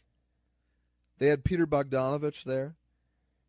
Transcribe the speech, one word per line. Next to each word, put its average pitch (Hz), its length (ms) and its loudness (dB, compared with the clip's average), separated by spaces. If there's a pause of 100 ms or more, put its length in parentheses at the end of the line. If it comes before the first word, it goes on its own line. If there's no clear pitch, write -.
(1160)
They 139 100 2
had 143 160 2
Peter 170 240 2
Bogdanovich 143 760 -2
there. 135 320 -4 (720)